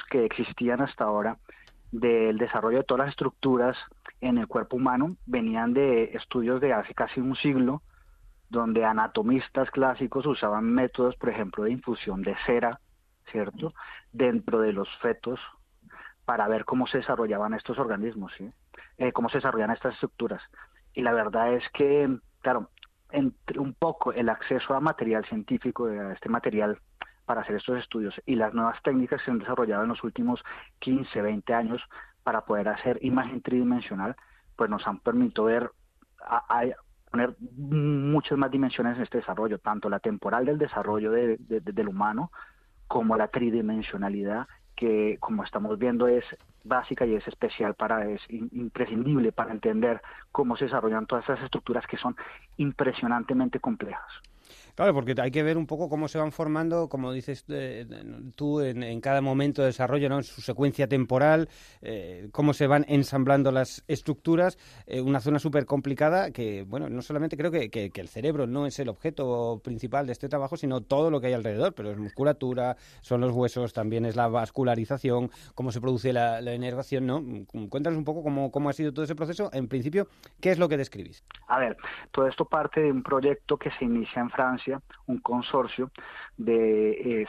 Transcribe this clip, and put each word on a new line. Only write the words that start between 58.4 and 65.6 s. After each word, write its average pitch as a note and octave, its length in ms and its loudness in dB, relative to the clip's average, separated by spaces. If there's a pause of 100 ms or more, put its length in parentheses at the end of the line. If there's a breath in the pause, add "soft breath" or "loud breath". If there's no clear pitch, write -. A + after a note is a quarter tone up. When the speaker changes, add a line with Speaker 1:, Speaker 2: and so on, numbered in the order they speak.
Speaker 2:
en, B2 240 0
en A#2 160 -4
cada C#3 200 4
momento C#3 400 2
de C3+ 60 6
desarrollo, C3 420 2
¿no? C#3 100 2
En C3+ 40 0
su - 180 -12
secuencia C3+ 460 2
temporal, C3+ 640 4 (340 loud breath)
eh, F#2+ 480 -10
cómo D3 220 4
se C#3 160 2
van D3 180 6
ensamblando C#3 640 4
las C3 380 0
estructuras. E3 680 0 (300 loud breath)
Eh, C3 140 -4
una C3+ 180 2
zona C#3 220 2
súper C#3+ 260 0